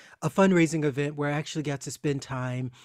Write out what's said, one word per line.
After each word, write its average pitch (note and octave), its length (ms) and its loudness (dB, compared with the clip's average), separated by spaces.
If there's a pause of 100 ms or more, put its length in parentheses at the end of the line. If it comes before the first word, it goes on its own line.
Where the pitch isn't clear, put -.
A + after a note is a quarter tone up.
(220)
a D#3+ 80 -2
fundraising E3+ 540 4
event D3 320 -2
where D3 140 -2
I D3 40 0
actually D3+ 300 -4
got C#3 180 -4
to D3 100 -10
spend C#3 300 -2
time B2+ 500 -6 (140)